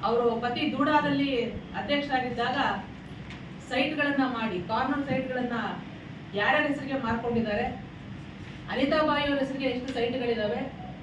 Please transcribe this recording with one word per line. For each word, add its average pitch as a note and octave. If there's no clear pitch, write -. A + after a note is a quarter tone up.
ಅವರು A#3
ಪತಿ A#3+
ದೂಡಾದಲ್ಲಿ C#4
ಅಧ್ಯಕ್ಷರಾಗಿದ್ದಾಗ B3+
ಸೈಟ್ಗಳನ್ನ C#4+
ಮಾಡಿ, A3+
ಕಾರ್ನರ್ C4
ಸೈಟ್ಗಳನ್ನ B3+
ಯಾರ್ಯಾರ D4
ಹೆಸರಿಗೆ C#4
ಮಾರ್ಕೊಂಡಿದ್ದಾರೆ, A3+
ಅನಿತಾ D4+
ಬಾಯಿ D4
ಅವ್ರ C#4
ಹೆಸರಿಗೆ C4+
ಎಷ್ಟು B3
ಸೈಟ್ಗಳಿದಾವೆ, A#3+